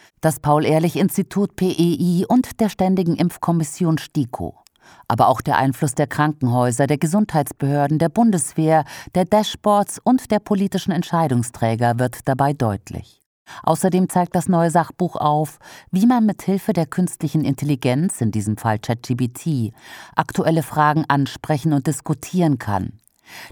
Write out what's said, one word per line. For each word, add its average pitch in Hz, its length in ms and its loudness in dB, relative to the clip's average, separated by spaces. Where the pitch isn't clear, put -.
das 160 200 0
Paul-Ehrlich-Institut 160 1160 0
P 185 140 0
E 170 240 2
I 175 320 0
und - 340 0
der 220 80 2
Ständigen 185 480 0
Impfkommission 170 800 0
stiko. - 640 -6
Aber 113 200 4
auch 123 120 2
der 139 160 0
Einfluss 135 380 0
der 143 140 0
Krankenhäuser, 127 800 0
der 143 120 0
Gesundheitsbehörden, 147 1000 0
der 165 120 2
Bundeswehr, 160 720 2
der 180 100 2
Dashboards 208 800 0
und 254 260 0
der 208 100 2
politischen 196 500 -2
Entscheidungsträger 120 1080 0
wird 127 300 -4
dabei 139 240 2
deutlich. 104 720 -6
Außerdem 180 460 2
zeigt 180 260 -2
das 175 140 -2
neue 170 240 2
Sachbuch 170 420 0
auf, 151 460 -2
wie 190 120 2
man 240 220 4
mit 202 160 -2
Hilfe 185 300 -2
der 165 120 2
künstlichen 156 600 -2
Intelligenz, 139 760 0
in 107 120 0
diesem 107 240 -2
Fall 107 240 -2
Chat 117 240 -4
G 127 100 -2
P 123 140 -2
T, 123 440 -4
aktuelle 165 480 0
Fragen 151 420 0
ansprechen 143 680 -2
und 139 140 0
diskutieren 156 720 -2
kann. 98 400 -6